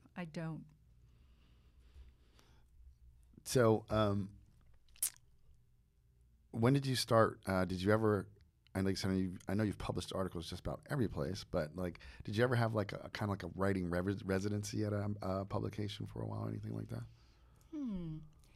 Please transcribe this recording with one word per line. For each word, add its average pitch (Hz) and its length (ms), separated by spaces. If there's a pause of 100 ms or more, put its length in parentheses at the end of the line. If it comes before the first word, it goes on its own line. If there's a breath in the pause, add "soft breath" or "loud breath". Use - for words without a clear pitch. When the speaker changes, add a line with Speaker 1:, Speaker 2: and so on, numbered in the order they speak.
(160)
Speaker 1:
I 180 100
don't. 160 360 (2750 soft breath)
Speaker 2:
So, 113 460
um, 104 400 (2250)
when 117 220
did 139 120
you 131 100
start, 113 520
uh, 92 180
did 90 160
you 98 100
ever, 107 360 (460)
and 95 120
like 98 80
I - 20
said, 95 220
you, 92 160 (140)
I 95 60
know 107 100
you've 101 140
published - 380
articles 92 340
just 87 120
about - 280
every 135 180
place, 80 420
but, 80 260
like, 90 240 (240 loud breath)
did 107 120
you 110 80
ever 127 120
have, 113 180
like, 107 200
a, - 200
kinda 104 180
like 95 120
a 87 120
writing 92 340
re-, 90 260 (100)
residency 104 580
at 104 100
a, 104 160 (120)
a 95 240
publication 104 640
for 104 160
a - 20
while, 107 220
anything 107 280
like 107 140
that? 117 140 (720 soft breath)
Speaker 1:
Hmm. 190 400 (400 soft breath)